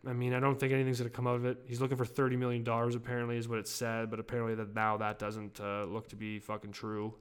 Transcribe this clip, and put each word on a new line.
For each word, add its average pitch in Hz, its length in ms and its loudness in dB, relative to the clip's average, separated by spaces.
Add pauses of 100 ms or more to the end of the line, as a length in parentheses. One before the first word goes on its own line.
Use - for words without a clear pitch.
I 127 60 -2
mean, 123 220 2
I 127 60 4
don't 135 200 4
think 135 140 4
anything's 131 240 2
gonna 120 100 0
come 123 180 -2
out 123 100 4
of 120 100 0
it. 123 180 -2
He's 120 160 -6
looking 135 160 2
for 131 80 2
thirty 127 320 2
million 120 260 2
dollars, 117 320 2
apparently, 120 440 -2
is 113 100 -4
what 117 100 0
it 98 100 -4
said. 113 420 -2
But 110 100 -4
apparently 113 360 0
that 107 180 -4
now 110 240 4
that 107 200 0
doesn't, 107 420 -6
uh, 101 240 -2
look 107 260 -4
to 104 60 -12
be 107 240 -6
fucking 107 320 -8
true. 110 480 -4